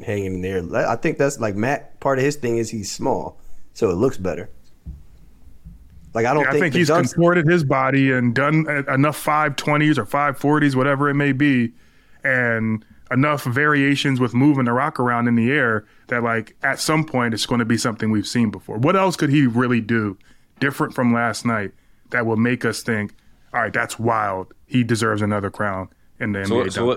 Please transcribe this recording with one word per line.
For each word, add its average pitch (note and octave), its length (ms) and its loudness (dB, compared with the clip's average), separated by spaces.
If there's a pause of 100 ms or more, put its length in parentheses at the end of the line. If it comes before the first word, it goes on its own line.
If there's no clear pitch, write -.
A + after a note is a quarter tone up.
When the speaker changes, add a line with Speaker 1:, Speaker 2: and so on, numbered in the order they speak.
Speaker 1:
hanging G2 300 -4
in F2+ 60 -6
there. F#2 460 -4
I A#2 100 0
think D3+ 200 -4
that's C#3+ 220 0
like G#2+ 160 -2
Matt. A#2+ 460 -4
Part C3+ 180 0
of C3 60 2
his C#3+ 100 0
thing A#2 220 -2
is A2+ 120 -2
he's G#2 220 -8
small, G2 480 -4 (340)
so A2 160 0
it F2 60 0
looks B2 220 0
better. F2 320 -6 (1600)
Like, A2+ 120 0
I B2+ 80 2
don't D3 100 2
Speaker 2:
Yeah, C3+ 80 2
Speaker 1:
think C#3+ 100 0
Speaker 2:
I F3 40 2
think D3 80 0
Speaker 1:
the F3 60 2
Speaker 2:
he's D#3 100 2
Speaker 1:
dunks D3+ 240 2
Speaker 2:
contorted E3+ 340 4
his E3+ 160 4
body C3+ 480 2
and B2 240 2
done D3+ 340 2
e-, C#3+ 240 -2
enough C#3+ 220 2
five D3+ 400 0
twenties D3+ 420 2
or G#2+ 80 -2
five C#3+ 320 -2
forties, D3 380 2
whatever C#3 340 2
it C#3+ 60 0
may C#3+ 160 2
be, C3 400 2 (520)
and A2+ 600 0 (280)
enough C#3+ 340 2
variations C#3 760 2
with A#2+ 140 0
moving C3+ 320 4
the A#2+ 80 0
rock C#3 260 -2
around A#2+ 280 2
in A#2 80 2
the A#2 160 2
air A#2+ 340 0 (240)
that, A#2+ 120 0
like, A2+ 420 -4
at C3+ 160 -2
some D#3 260 0
point A#2+ 280 0
it's G#2 120 -4
gonna A#2+ 200 0
be A#2 120 0
something A2 340 -2
we've G#2 160 0
seen A2+ 240 0
before. G#2+ 260 -10
What D3+ 180 2
else F#3+ 200 2
could D#3 140 0
he C#3+ 180 4
really A#2+ 340 2
do G#2+ 360 -2 (420)
different C#3+ 340 -2
from A#2+ 200 2
last A#2 320 -2
night G#2+ 260 -2 (380)
that B2 160 -2
will A2 120 0
make B2 280 2
us A2+ 180 -2
think, G#2 300 -4 (400)
"All B2+ 80 -2
right, G#2 120 -4
that's A#2 260 -4
wild. G#2 540 -2 (120)
He B2 180 0
deserves A2 380 0
another G#2 300 -2
crown"? F#2+ 380 -6 (300)
In A2+ 140 -4
the G2 120 -4
Speaker 3:
So - 0 -
Speaker 2:
N G2 40 -4
B A2+ 60 0
A - 80 2
Speaker 3:
what, F#2+ 100 -6
so G2 80 -4
Speaker 2:
dunk A#2+ 160 0